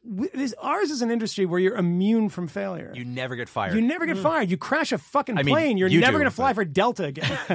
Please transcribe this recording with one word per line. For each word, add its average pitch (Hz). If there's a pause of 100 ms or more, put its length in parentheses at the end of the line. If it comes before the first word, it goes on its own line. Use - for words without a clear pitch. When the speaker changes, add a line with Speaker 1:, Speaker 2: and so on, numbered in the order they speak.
Speaker 1:
w-, 226
this, 262
ours 311
is 254
an 233
industry 220
where 175
you're 185
immune 196
from 180
failure. 190
Speaker 2:
You 123
never 127
get 120
fired. 170
Speaker 1:
You 220
never 320
get 311
Speaker 2:
Mm. 190
Speaker 1:
fired. 294
You 180
crash -
a 233
fucking 262
Speaker 2:
I 143
mean, 143
Speaker 1:
plane, 302
you're 185
Speaker 2:
you 156
Speaker 1:
never -
Speaker 2:
do, -
Speaker 1:
gonna 294
fly 269
Speaker 2:
but 220
Speaker 1:
for 214
Delta 190
again, 143 (180)